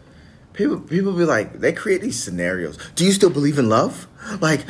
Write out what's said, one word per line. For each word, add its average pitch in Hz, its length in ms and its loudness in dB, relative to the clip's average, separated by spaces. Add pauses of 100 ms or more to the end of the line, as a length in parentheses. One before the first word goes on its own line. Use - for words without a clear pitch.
(520)
people, - 300 -2
people 190 320 -2
be 175 100 0
like, 117 380 0
they 139 100 2
create 190 300 -2
these 196 200 -6
scenarios. 87 560 -4 (180)
"Do 170 100 2
you 196 80 6
still 196 160 6
believe 143 300 0
in 117 100 4
love?" 143 380 2 (340)
Like, 156 280 0